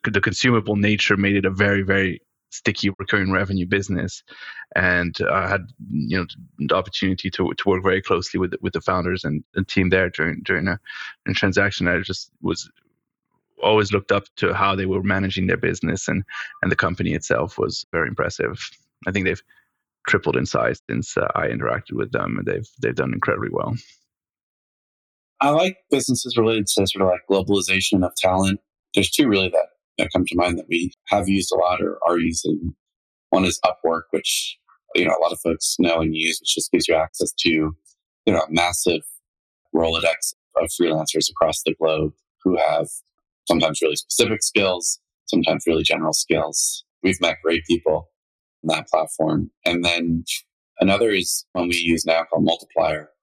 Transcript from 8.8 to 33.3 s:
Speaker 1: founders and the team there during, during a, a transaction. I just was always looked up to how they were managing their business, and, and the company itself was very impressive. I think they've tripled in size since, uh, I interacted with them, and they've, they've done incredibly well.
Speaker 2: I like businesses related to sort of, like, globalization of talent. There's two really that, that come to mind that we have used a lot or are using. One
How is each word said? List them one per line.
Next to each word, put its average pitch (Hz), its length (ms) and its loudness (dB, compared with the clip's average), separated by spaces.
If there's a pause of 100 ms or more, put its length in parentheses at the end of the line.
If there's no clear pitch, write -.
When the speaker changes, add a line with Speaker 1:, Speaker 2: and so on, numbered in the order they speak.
Speaker 1:
founders 90 420 -2
and 76 200 -4 (120)
the 92 80 -2
team 92 260 0
there 92 200 4
during, 82 340 -4
during 95 240 0
a, 90 120 -2 (480)
a - 60 -2
transaction. 98 540 0
I 87 140 2
just - 280 -8 (120)
was 87 280 -6 (920)
always 104 300 4
looked 98 200 0
up 98 140 0 (120)
to - 160 0
how 98 220 0
they 95 100 -4
were 95 160 0
managing 95 460 0
their 90 100 2
business, 82 500 -2
and, 87 160 -2 (380)
and 85 100 2
the - 40 0
company 87 380 0
itself 78 440 -2
was - 340 -2
very 82 160 0
impressive. - 520 -4 (480)
I 92 40 -2
think 95 140 -2
they've 92 180 -2 (640)
tripled - 300 2
in 64 80 0
size 60 340 0 (100)
since, - 280 -4
uh, - 180 0
I 78 120 0
interacted 60 460 -4
with - 180 -4
them, 50 260 -2
and 50 80 -4
they've, - 240 -4 (120)
they've 58 140 -2
done - 180 -2
incredibly - 380 -2
well. 50 240 -4 (1700)
Speaker 2:
I 139 80 4
like 175 280 2 (120)
businesses 123 480 0
related 110 300 4
to 98 200 2
sort 98 140 -2
of, 92 80 6
like, 90 200 2
globalization 95 760 2
of 87 100 -4
talent. 95 440 2 (340)
There's 98 160 2
two 143 180 4
really 95 220 2
that, 87 180 2 (300)
that - 160 0
come 92 120 2
to 87 100 -6
mind 87 220 2
that - 120 -10
we 87 240 -2 (140)
have 98 200 2
used 98 240 0
a - 60 0
lot 90 240 2
or 87 260 -4
are 87 100 4
using. 82 560 -2 (560)
One 95 140 4